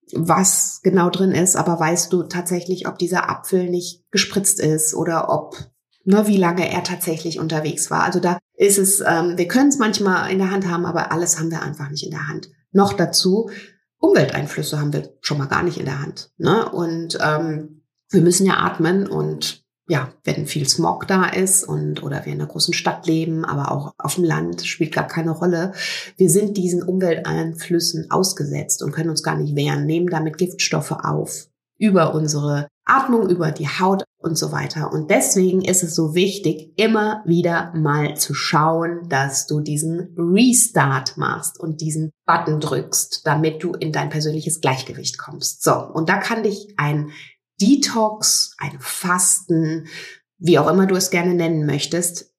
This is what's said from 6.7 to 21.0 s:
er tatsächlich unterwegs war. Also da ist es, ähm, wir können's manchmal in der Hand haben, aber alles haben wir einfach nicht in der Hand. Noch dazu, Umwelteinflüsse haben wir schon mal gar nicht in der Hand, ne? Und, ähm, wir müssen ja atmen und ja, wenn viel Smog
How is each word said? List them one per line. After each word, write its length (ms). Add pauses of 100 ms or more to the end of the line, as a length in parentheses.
er 120
tatsächlich 560
unterwegs 520
war. 140
Also 160
da 180 (160)
ist 240
es, 220
ähm, 360
wir 120
können's 300
manchmal 520
in 80
der 120
Hand 160
haben, 200
aber 260
alles 260
haben 120
wir 120
einfach 280
nicht 140
in 60
der 180
Hand. 220 (220)
Noch 220
dazu, 560 (480)
Umwelteinflüsse 800
haben 140
wir 280
schon 180
mal 100
gar 140
nicht 160
in 80
der 160
Hand, 340
ne? 340
Und, 520
ähm, 600 (280)
wir 100
müssen 260
ja 120
atmen 480
und 540 (280)
ja, 340
wenn 240
viel 220
Smog 400